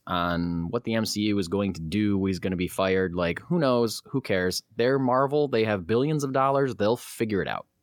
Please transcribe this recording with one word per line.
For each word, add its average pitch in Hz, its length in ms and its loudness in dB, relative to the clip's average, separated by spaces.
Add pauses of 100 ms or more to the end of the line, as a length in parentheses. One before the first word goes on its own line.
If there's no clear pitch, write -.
on 87 640 -2
what 117 140 -4
the 113 120 -4
M 110 100 0
C 104 180 -4
U 104 160 2
is 87 80 -2
going 98 260 0
to 82 80 -10
do, 101 440 0
he's 92 140 0
gonna 92 180 -2
be 90 100 0
fired. 95 480 0
Like, 87 240 0
who - 200 -2
knows? 120 460 0
Who 139 140 -4
cares? 92 440 0 (120)
They're 131 240 2
Marvel. 135 480 2
They 120 160 2
have 101 240 0
billions 139 360 2
of 135 100 -2
dollars. 135 420 2
They'll 107 220 2
figure 107 440 -2
it 71 60 -2
out. 50 180 -6 (180)